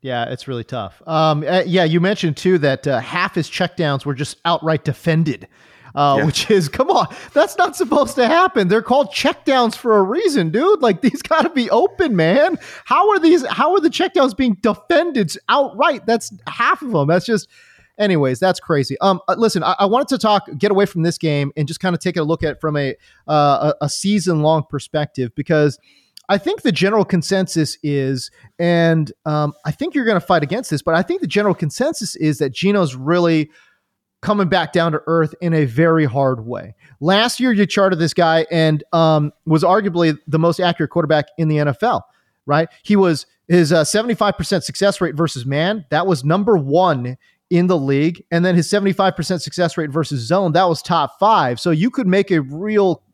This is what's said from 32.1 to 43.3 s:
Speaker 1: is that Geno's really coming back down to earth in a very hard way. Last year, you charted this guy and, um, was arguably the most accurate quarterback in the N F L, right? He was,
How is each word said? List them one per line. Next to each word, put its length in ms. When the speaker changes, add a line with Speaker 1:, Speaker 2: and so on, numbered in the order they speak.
Speaker 1:
is 240
that 120
Geno's 440
really 560
coming 260
back 240
down 220
to 120
earth 360
in 120
a 120
very 400
hard 400
way. 300
Last 400
year, 100
you 140
charted 340
this 140
guy 360
and, 320
um, 400
was 180
arguably 600
the 140
most 220
accurate 300
quarterback 340
in 120
the 100
N 80
F 160
L, 220
right? 240
He 120
was, 300